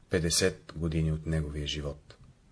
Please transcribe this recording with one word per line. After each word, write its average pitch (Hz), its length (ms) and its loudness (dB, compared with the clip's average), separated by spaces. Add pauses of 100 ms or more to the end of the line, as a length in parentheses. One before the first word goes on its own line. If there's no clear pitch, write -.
(100)
петдесет 87 680 2
години 80 360 2
от 78 140 -4
неговия 76 400 -2
живот. 71 500 -8 (360)